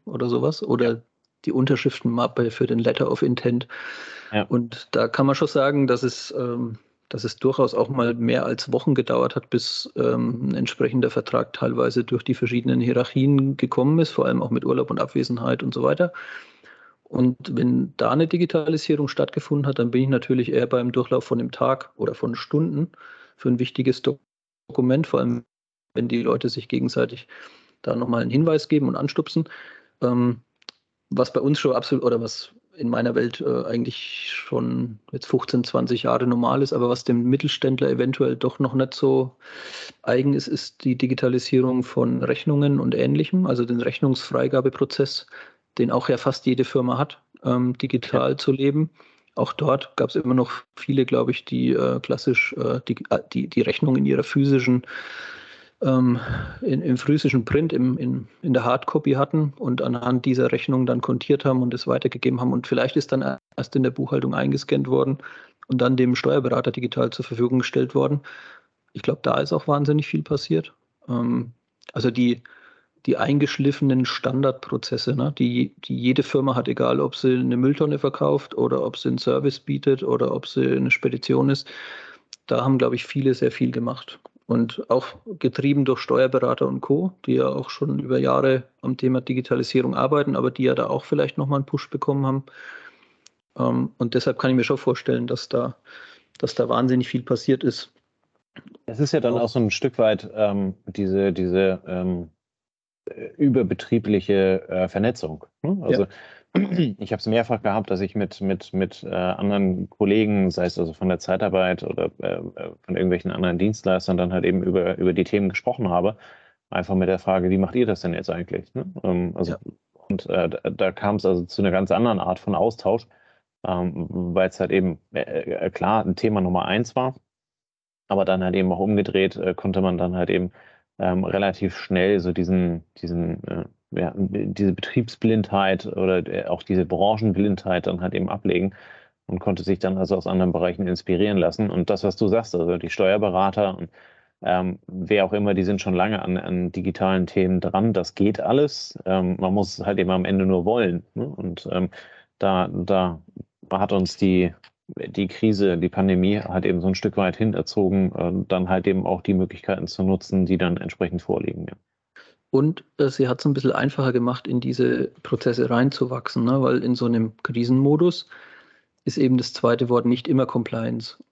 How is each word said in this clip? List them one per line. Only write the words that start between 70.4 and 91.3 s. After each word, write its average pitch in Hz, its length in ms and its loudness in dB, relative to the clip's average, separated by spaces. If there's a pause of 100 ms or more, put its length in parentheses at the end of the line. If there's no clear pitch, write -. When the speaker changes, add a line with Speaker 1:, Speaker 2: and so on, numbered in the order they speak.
Speaker 1:
Ähm, 120 440 -2 (420)
also 127 160 0
die, 120 320 0 (640)
die 135 100 2
eingeschliffenen 139 880 2
Standardprozesse, 131 1120 -2
ne, 139 220 0
die, 123 360 0 (100)
die 131 120 -4
jede 127 260 2
Firma 135 340 0
hat, 131 120 0
egal 127 320 2
ob 139 160 -2
sie 127 220 2
eine 123 180 0
Mülltonne 143 420 2
verkauft 143 560 0
oder 127 300 0
ob 117 140 -6
sie 131 100 -4
einen 127 80 0
Service 135 440 0
bietet 139 420 0
oder - 320 0
ob 131 120 -6
sie 131 200 0
eine 131 240 2
Spedition 131 580 0
ist, 139 180 0 (800)
da 120 160 0
haben, 131 140 4
glaub 123 160 2
ich, 120 140 -6
viele 135 260 0
sehr 123 180 2
viel 123 200 0
gemacht. 120 480 -6 (280)
Und - 440 0
auch - 160 2 (320)
getrieben 139 460 2
durch 127 160 0
Steuerberater 127 640 2
und 131 140 -4
Co., 170 320 0 (120)
die 127 100 0
ja 131 120 2
auch 135 240 -4
schon 139 300 -4
über 131 180 -2
Jahre 131 460 2 (180)
am 127 140 -4
Thema 127 240 2
Digitalisierung 127 760 -2
arbeiten, 139 400 2
aber 127 160 0
die 127 140 -4
ja 127 100 4
da 120 140 0
auch 131 160 -2
vielleicht 143 340 0